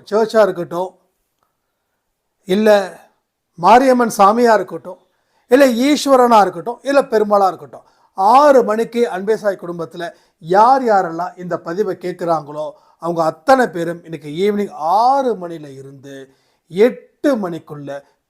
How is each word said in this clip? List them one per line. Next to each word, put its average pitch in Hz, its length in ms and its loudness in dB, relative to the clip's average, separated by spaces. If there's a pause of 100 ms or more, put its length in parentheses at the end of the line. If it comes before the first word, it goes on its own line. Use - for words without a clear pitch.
சர்ச்சா 220 360 2
இருக்கட்டும், 175 460 -6 (1600)
இல்ல 214 220 0 (880)
மாரியம்மன் 240 600 4
சாமியா 226 400 4
இருக்கட்டும், 180 400 -12 (520)
இல்ல 277 140 6 (220)
ஈஸ்வரனா 254 580 4
இருக்கட்டும், 180 340 -8 (100)
இல்ல 285 120 2 (100)
பெருமாளா 208 400 2
இருக்கட்டும், 147 340 -16 (520)
ஆறு 277 220 6 (100)
மணிக்கு 226 340 -4 (120)
அன்பே 202 260 -4
சாய் 196 220 -4
குடும்பத்துல 175 500 -12 (300)
யார் 226 460 2
யாரெல்லாம் 180 540 -2
இந்த 175 120 -8 (120)
பதிவை 185 280 -6 (100)
கேட்குறாங்களோ 160 600 -6 (360)
அவங்க 165 180 -4 (100)
அத்தனை 262 340 2 (100)
பேரும் 170 300 -8
இன்னைக்கு 151 240 -14 (140)
ஈவினிங் 208 300 -4 (300)
ஆறு 262 280 0 (100)
மணில 170 240 -14 (140)
இருந்து 139 360 -20 (560)
எட்டு 233 600 -2 (120)
மணிக்குள்ள 147 580 -12 (280)